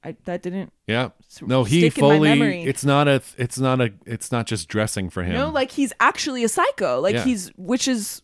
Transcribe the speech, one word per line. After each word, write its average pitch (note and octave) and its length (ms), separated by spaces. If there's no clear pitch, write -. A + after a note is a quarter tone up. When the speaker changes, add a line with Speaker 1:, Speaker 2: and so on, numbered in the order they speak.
Speaker 1:
I, D#3+ 220
that F3 180
didn't F3+ 300
Speaker 2:
Yeah. A#2 220
Speaker 1:
s-, - 120
Speaker 2:
No, B2+ 240
he D#3 160
Speaker 1:
stick D3+ 160
in - 100
my D3 80
Speaker 2:
fully, D3+ 140
Speaker 1:
memory. D#3 340
Speaker 2:
it's C#3 220
not C#3+ 240
a, C3+ 120
it's B2 220
not C3 220
a, A2+ 100
it's - 260
not A#2 160
just G2+ 220
dressing G#2 400
for F2+ 140
him. F2+ 100
Speaker 1:
No, C#4+ 160
like, C4+ 220
he's C4+ 280
actually B3 460
a - 20
psycho. F3 540
Like, G3 140
Speaker 2:
Yeah. - 100
Speaker 1:
he's, G3 320
which G3+ 280
is A#3 380